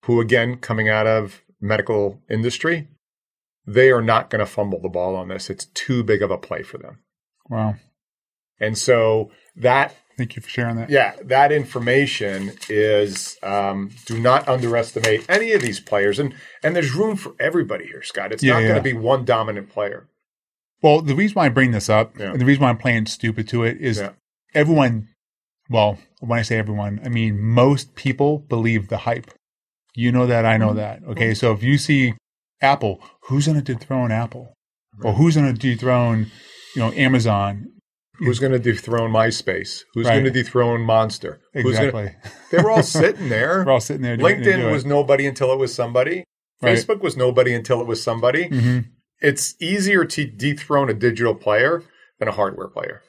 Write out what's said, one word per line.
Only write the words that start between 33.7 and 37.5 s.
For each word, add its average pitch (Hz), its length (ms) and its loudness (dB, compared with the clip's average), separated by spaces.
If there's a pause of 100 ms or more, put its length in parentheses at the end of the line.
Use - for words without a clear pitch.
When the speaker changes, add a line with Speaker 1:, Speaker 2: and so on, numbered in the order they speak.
Speaker 2:
Apple? 117 420 -6 (500)
Or 110 80 0
Speaker 1:
Right. 95 60 0
Speaker 2:
who's 160 180 6
gonna 139 180 2
dethrone, 117 760 0 (480)
you 135 60 -2
know, 113 120 0
Amazon? 110 760 0 (520)